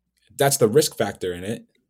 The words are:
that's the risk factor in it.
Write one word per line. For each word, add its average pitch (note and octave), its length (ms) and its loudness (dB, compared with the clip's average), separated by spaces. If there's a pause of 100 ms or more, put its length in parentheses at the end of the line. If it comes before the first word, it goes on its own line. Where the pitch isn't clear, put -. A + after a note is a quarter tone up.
(360)
that's C3+ 200 2
the B2 100 2
risk C3 300 2
factor G2 360 -4
in F2 120 -10
it. A2+ 220 -8 (240)